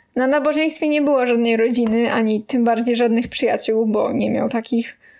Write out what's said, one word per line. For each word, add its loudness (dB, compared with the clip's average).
Na 0
nabożeństwie 0
nie 2
było 2
żadnej 2
rodziny, 0
ani 0
tym 0
bardziej 0
żadnych 0
przyjaciół, -2
bo 0
nie -2
miał -2
takich. -4